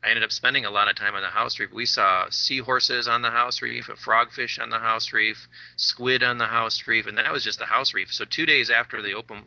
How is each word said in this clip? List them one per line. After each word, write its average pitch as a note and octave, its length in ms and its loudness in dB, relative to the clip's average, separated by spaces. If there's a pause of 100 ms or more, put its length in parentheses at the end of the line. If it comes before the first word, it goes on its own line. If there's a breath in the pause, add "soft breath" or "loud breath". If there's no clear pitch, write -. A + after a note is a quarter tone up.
I G#2+ 60 0
ended A2+ 140 2
up A2 80 -2
spending B2+ 340 0
a G2+ 60 -4
lot G#2 160 4
of G2 80 2
time G#2 200 -4
on G2 60 -4
the F#2+ 60 -6
house A2 320 -2
reef. G2 120 -4
We A#2 140 -6
saw F#2+ 440 2
seahorses B2 760 0
on A#2+ 160 2
the A#2 80 2
house A#2+ 300 0
reef, A#2+ 280 -6
a A2+ 40 -10
frogfish A#2+ 680 0
on A2+ 100 -6
the A2+ 100 0
house A2+ 320 0
reef, G#2+ 360 0 (280 loud breath)
squid B2+ 480 2
on B2 140 2
the A#2 80 0
house A2+ 420 0
reef, A2+ 200 2
and G#2+ 100 -4
that C#3 140 2
was D3 120 -2
just - 160 -4
the A#2+ 60 -6
house B2+ 280 2
reef. F#2 200 -4
So - 120 -4
two D#3+ 200 -2
days C3+ 240 4
after A#2 320 0
the G2+ 120 -4
open, G#2+ 340 -10